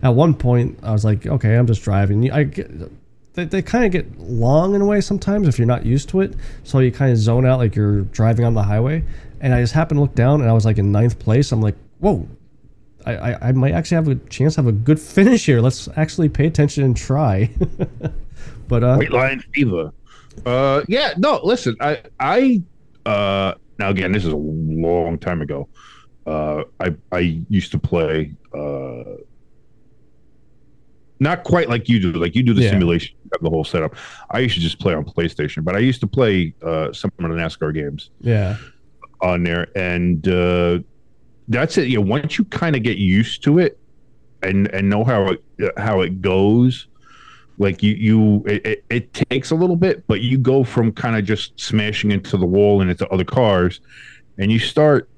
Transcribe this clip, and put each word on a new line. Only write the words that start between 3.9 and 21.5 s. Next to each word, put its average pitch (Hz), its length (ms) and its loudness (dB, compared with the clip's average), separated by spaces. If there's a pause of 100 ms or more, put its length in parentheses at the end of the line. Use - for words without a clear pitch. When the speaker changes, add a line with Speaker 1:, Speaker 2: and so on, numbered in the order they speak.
Speaker 1:
long 131 580 2
in 202 60 2
a 202 40 2
way 208 160 2
sometimes 202 480 0
if 120 100 0
you're 117 80 4
not 120 180 0
used 123 240 0
to 190 120 0
it. - 140 -2 (280)
So - 160 0
you 131 120 4
kinda 127 260 2
zone 117 280 2
out 127 140 4
like 113 160 0
you're 104 280 2
driving 113 420 0
on 117 80 2
the 107 100 2
highway. 120 400 0 (380)
And 127 120 0
I 123 80 4
just 120 120 0
happened 160 240 2
to 143 60 4
look 139 120 -2
down, 131 240 4
and 120 100 2
I 113 40 6
was, 113 120 4
like, 107 140 2
in 101 120 2
ninth 110 280 2
place. 123 320 2
I'm 120 100 0
like, 104 140 0 (240)
"Whoa, 156 280 0 (760)
I, 120 100 -4
I, - 340 -4
I - 20 4
might 131 220 2
actually 170 220 0
have 160 120 2
a 135 80 2 (140)
chance 156 260 0
to 156 60 0
have 127 60 4
a 117 40 4
good 120 280 2
finish 220 460 4
here. 123 160 4
Let's 127 340 0
actually 156 340 0
pay 143 180 0
attention 147 360 2
and 127 140 2
try." 113 580 0
<laughs> - 40 -4 (1080)
But, 120 160 2
uh, 127 140 4
Speaker 2:
White - 140 0
line 131 280 0 (140)
fever. 92 400 -2 (520)
Uh, 135 440 2
yeah, 277 280 0
no, 254 240 2
listen, 175 380 -2